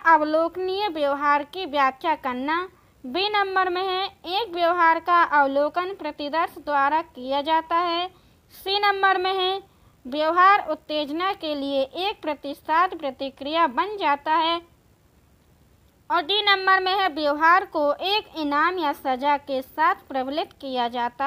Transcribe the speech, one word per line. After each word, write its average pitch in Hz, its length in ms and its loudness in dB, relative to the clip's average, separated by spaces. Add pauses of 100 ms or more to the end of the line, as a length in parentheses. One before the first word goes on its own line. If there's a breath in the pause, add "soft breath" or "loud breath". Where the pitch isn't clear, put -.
अवलोकनीय 330 840 2
व्यवहार 285 560 0
की 370 220 -10
व्याख्या 277 500 0
करना, 269 400 -4 (460 soft breath)
B 339 260 -2
नंबर 381 400 0
में 359 140 -2
है 381 220 -2 (280)
एक 403 200 -4
व्यवहार 339 480 2
का 339 200 4 (120)
अवलोकन 294 600 0
प्रतिदर्श 311 640 -4
द्वारा 294 420 0
किया 277 420 -4
जाता 320 340 0
है, 349 300 -2
सी - 720 -8
नंबर 392 360 4
में 370 160 0
है 381 280 0 (440 soft breath)
व्यवहार 339 640 4
उत्तेजना 302 680 -4
के 311 200 -6
लिए 277 260 -2
एक 359 400 -4
प्रतिसाद 311 760 -2
प्रतिक्रिया 285 720 -2
बन 359 280 -4
जाता 311 380 0
है 339 260 0 (1500)
और 330 140 0
D 392 200 -2
नंबर 381 380 4
में 370 120 0
है 381 160 0
व्यवहार 311 580 2
को 294 260 0
एक 381 440 -4
इनाम 311 420 0
या 294 160 0
सजा 277 440 0
के 262 220 -6
साथ 339 460 -2
प्रबलित 269 460 -4
किया 254 360 -4
जाता 240 380 -4